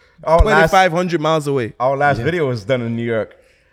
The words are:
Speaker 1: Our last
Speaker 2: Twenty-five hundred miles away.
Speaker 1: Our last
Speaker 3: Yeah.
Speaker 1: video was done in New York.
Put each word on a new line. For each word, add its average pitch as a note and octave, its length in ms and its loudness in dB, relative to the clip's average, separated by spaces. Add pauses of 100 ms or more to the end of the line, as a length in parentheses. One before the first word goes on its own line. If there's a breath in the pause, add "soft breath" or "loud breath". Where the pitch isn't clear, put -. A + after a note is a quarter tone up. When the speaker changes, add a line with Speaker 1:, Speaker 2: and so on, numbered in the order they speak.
(240 soft breath)
Speaker 1:
Our D#3+ 140 2
last D#3+ 320 4
Speaker 2:
Twenty-five F#3 220 4
hundred E3+ 280 -2
miles D#3 260 0
away. C3 320 -4
Speaker 1:
Our C3+ 180 0
last C#3+ 220 0
Speaker 3:
Yeah. A#2 60 -6
Speaker 1:
video D#3+ 240 -2
was A2+ 160 -6
done B2 160 0
in A#2 160 -4
New A#2 80 -6
York. A#2 320 -4 (360 soft breath)